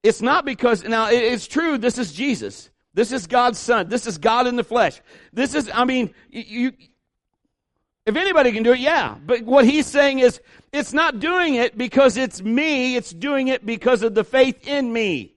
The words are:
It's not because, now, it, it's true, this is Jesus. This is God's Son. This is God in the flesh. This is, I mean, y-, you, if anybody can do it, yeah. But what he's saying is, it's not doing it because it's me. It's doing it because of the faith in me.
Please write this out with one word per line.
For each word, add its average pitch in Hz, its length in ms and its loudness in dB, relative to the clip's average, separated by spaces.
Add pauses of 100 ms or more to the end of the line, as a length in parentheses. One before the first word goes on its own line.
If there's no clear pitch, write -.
It's 214 180 2
not 285 240 0
because, 240 400 -2
now, 220 240 -2
it, 240 120 4
it's 233 260 -2
true, 311 300 -2
this 233 200 -2
is 180 160 -8
Jesus. 165 560 -6 (240)
This 214 180 0
is 208 160 -8
God's 247 320 0
Son. 233 300 0
This 240 180 -4
is 175 100 -8
God 226 300 0
in 247 80 -2
the 240 80 -2
flesh. 214 380 0 (320)
This 226 200 -2
is, 277 200 -4
I 240 100 2
mean, 254 300 -2 (200)
y-, 233 140 -12
you, 240 260 -4 (1300)
if 220 100 -2
anybody 320 380 2
can 220 100 -2
do 240 80 4
it, 254 80 4
yeah. 247 360 0 (100)
But 240 160 -2
what 247 240 6
he's 285 220 2
saying 277 320 2
is, 247 200 4 (320)
it's 285 220 -4
not 294 260 0
doing 339 360 0
it 233 220 -2
because 247 380 2
it's 233 260 -4
me. 254 540 -2
It's 240 160 -6
doing 262 380 -2
it 247 160 -4
because 233 380 0
of 220 120 -2
the 214 80 2
faith 262 420 0
in 262 280 -2
me. 180 440 -4